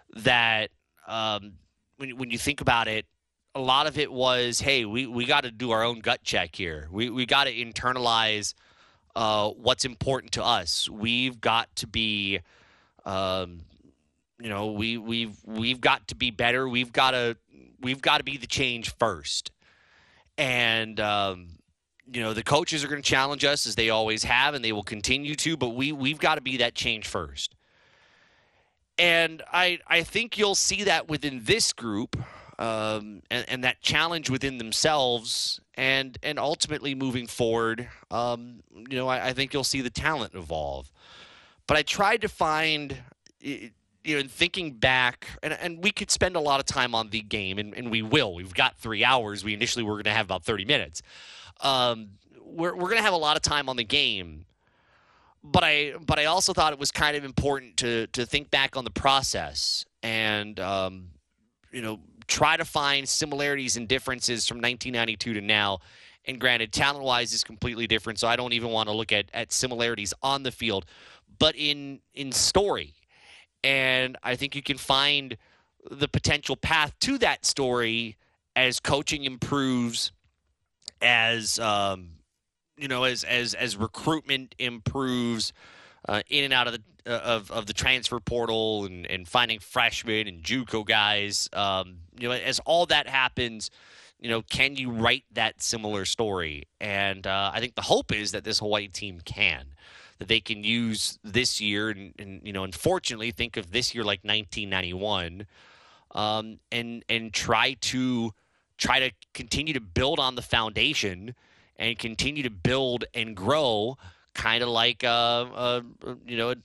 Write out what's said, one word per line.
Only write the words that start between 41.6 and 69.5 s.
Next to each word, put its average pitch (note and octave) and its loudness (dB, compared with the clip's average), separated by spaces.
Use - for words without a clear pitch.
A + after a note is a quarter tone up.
But D3 4
I D3+ 4
tried G#3 2
to G#3+ 0
find, D#3 0
y-, A#2+ -10
you D#3 -2
know, C#3+ 2
in C3+ -4
thinking E3+ -2
back, B2+ 2
and, D#3 -4
and E3+ -6
we G#3 0
could G3+ -4
spend F#3 2
a E3 0
lot C#3+ 4
of C#3 -2
time B2 0
on A2 0
the A2 -4
game, G2+ -4
and, G#2 -6
and A#2+ -8
we A2+ 0
will. A2 2
We've F#2 -12
got C3+ 2
three A2 -2
hours. G#2+ 2
We G#2+ -2
initially A2+ -2
were G#2 -2
gonna G#2+ 2
have A2 2
about F#2 -4
thirty G2+ -2
minutes. A2 -2
Um, A#2+ 2
we're, F3 -4
we're F3+ -4
gonna A3+ 2
have G3+ 4
a E3+ 2
lot D3+ 2
of D#3 -2
time D3 0
on C3 -4
the A#2+ 0
game, G2+ -2
but E3+ 4
I, D3 2
but D#3 0
I D3 4
also F#3 2
thought D#3 4
it C#3 -8
was C#3 -2
kind D3 2
of C#3+ -6
important C3 -2
to, A#2 0
to B2 -2
think - -2
back C3+ 2
on B2+ -4
the A2 -8
process G#2+ 0
and, G#2+ -2
um, F#2+ -4
you B2+ -8
know, A2 -6
try D#3 4
to D#3+ 0
find C#3 0
similarities C#3+ 0
and A#2 -4
differences B2 0
from A#2 -4
nineteen B2 0
ninety-two A2+ -2
to G#2 -4
now. G2+ 2
And C3 -8
granted, A#2 2
talent-wise C3+ 2
is A2+ 0
completely A2+ -4
different, A2 0
so A#2 4
I A#2 4
don't B2 -2
even A#2 0
wanna A2 0
look A2 -2
at, G2+ 2
at A2+ -6